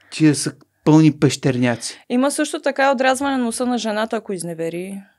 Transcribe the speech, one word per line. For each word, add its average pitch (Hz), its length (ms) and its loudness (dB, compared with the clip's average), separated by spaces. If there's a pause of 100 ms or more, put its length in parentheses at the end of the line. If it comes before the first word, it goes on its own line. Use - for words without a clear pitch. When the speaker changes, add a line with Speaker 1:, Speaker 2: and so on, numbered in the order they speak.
(120)
Speaker 1:
Тия 156 240 4
са - 180 -4 (320)
пълни 156 340 6
пещерняци. 123 880 -2
Speaker 2:
Има 254 220 0
също 302 300 -4
така 277 320 0
отрязване 262 440 0
на 247 80 -2
носа 240 220 -4
на 247 120 -2
жената, 214 380 -4
ако 214 160 -8
изневери. 170 680 -8 (160)